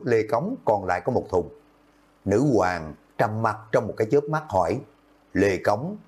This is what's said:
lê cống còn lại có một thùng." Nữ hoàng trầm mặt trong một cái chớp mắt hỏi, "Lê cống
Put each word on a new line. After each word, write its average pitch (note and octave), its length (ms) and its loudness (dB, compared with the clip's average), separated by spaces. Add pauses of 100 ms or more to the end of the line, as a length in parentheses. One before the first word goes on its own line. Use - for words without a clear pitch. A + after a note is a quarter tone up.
lê A2+ 220 2
cống E3 280 -2 (100)
còn G2+ 200 2
lại F2+ 200 0
có C3+ 60 -2
một G2+ 180 0
thùng." F2 200 0 (760)
Nữ G#2 180 2 (100)
hoàng F2+ 400 0 (240)
trầm A2 240 0
mặt A2 160 0 (140)
trong A#2 160 2
một F2 100 -6
cái A2 140 0
chớp C#3+ 180 4
mắt D#3 200 -2
hỏi, F#2 300 0 (540)
"Lê G2 240 2
cống C#3+ 400 -2 (100)